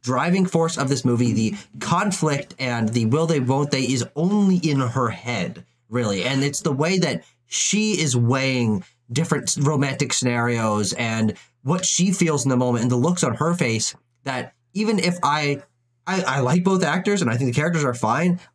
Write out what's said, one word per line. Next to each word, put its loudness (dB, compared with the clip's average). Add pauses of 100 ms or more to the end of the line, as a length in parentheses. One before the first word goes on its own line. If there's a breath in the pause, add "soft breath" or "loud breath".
driving 0
force 0
of 0
this -2
movie. 2
The 0 (260 loud breath)
conflict -2
and -2
the 2
will 2
they, 2
won't 0
they 0
is 0 (120)
only 4
in 2
her 0
head, -6 (260)
really. -2
And 0
it's -2
the 0
way 0
that -2 (220 soft breath)
she 0
is 0
weighing 0 (280 loud breath)
different -2
romantic 0
scenarios 0
and -2 (260 loud breath)
what -2
she 2
feels 2
in 2
the 2
moment 2
and 0
the 2
looks 2
on 0
her 0
face -2 (280)
that -8 (200)
even 0
if 0
I, 0 (460)
I, -2
I -2
like 2
both 2
actors 0
and 2
I 0
think 0
the 2
characters 0
are 0
fine, 0 (160 loud breath)